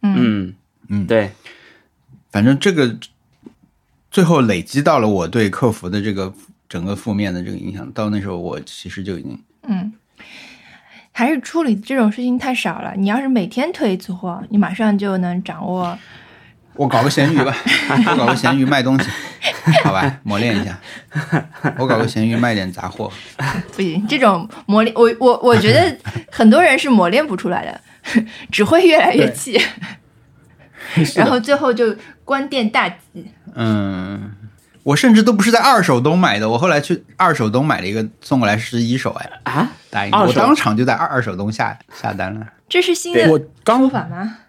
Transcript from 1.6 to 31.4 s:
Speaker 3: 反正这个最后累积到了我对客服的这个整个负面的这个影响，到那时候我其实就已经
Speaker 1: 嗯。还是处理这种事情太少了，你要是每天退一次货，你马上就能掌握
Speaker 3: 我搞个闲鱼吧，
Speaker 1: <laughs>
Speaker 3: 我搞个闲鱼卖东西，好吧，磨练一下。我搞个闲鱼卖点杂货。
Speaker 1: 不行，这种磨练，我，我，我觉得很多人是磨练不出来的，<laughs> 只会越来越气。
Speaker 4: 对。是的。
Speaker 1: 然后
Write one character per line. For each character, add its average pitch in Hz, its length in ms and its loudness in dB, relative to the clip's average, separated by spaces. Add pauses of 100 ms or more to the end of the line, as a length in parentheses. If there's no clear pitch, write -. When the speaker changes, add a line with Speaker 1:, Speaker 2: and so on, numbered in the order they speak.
Speaker 3:
反 104 140 2
正 135 120 6
这 190 160 0
个 127 240 0 (1160)
最 196 100 4
后 165 200 4
累 98 200 0
积 135 180 -4
到 147 200 4
了 110 80 2
我 95 180 0
对 104 240 0
客 113 220 0
服 - 180 -8
的 104 100 -4
这 101 140 -4
个 95 180 -6 (360)
整 87 160 -8
个 98 100 -4
负 104 180 -6
面 98 220 -2
的 90 80 -6
这 98 80 -10
个 95 60 -10
影 92 180 -10
响， 90 160 -14
到 107 200 -6
那 104 100 -2
时 98 80 -8
候 92 100 -8
我 87 220 -8
其 - 280 -18
实 95 140 -12
就 92 160 -8
已 69 40 -14
经 62 140 -14 (300)
Speaker 1:
嗯。 208 260 -6 (1160)
还 240 180 -2
是 294 120 0
处 330 240 -4
理 240 100 2
这 220 220 -6
种 214 160 2
事 247 100 -6
情 247 160 0
太 269 160 -4
少 180 260 -6
了， - 160 -10
你 196 120 0
要 226 120 0
是 269 60 -4
每 247 180 2
天 262 280 -4
退 226 220 0
一 - 20 -6
次 185 160 -10
货， 180 280 -8 (100)
你 208 80 2
马 180 140 2
上 214 240 0
就 196 220 -2
能 180 240 -2
掌 165 240 -10
握 180 320 -4 (800)
Speaker 3:
我 139 80 2
搞 123 160 4
个 139 80 2
闲 139 240 2
鱼 - 40 4
吧， 131 140 0 (260)
Speaker 1:
<laughs> - 340 2
Speaker 3:
我 - 40 2
搞 120 100 2
个 113 100 2
闲 135 200 0
鱼 135 80 2
卖 135 160 2
东 127 220 2
西， - 80 -4 (720)
好 220 100 2
吧， 131 300 -2
磨 101 160 -4
练 113 180 0
一 98 80 -2
下。 92 140 -10 (1000)
我 - 80 -2
搞 123 140 0
个 113 80 0
闲 - 200 -2
鱼 113 100 0
卖 117 180 0
点 95 160 -4
杂 90 180 -10
货。 101 220 -10 (640)
Speaker 1:
不 196 80 -4
行， 185 240 -2
这 285 100 -2
种 202 320 2 (180)
磨 214 180 4
练， 226 120 -4
我， 233 220 6
我， 247 240 4
我 240 140 6
觉 208 160 4
得 311 240 4 (340)
很 226 180 4
多 277 140 8
人 285 160 4
是 294 100 -4
磨 202 200 4
练 208 180 0
不 202 100 -6
出 202 120 -6
来 165 160 -4
的， - 580 -4 (120)
<laughs> - 180 -18
只 208 100 0
会 330 240 4
越 320 100 6
来 339 160 4
越 - 200 4
气。 - 280 -2 (1300)
Speaker 4:
对。 165 100 4
是 - 120 -4
的。 - 60 4
Speaker 1:
然 233 60 4
后 247 120 2